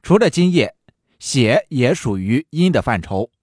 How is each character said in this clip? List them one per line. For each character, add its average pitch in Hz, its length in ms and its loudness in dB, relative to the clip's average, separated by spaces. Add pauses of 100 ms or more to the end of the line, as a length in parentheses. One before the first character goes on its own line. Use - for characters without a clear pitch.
除 190 160 2
了 220 100 4
津 180 240 0
液， 143 220 0 (440)
血 127 520 0
也 131 240 2
属 101 240 -4
于 110 320 -2
阴 175 200 0
的 120 120 0
范 110 180 -2
畴 98 300 -6 (120)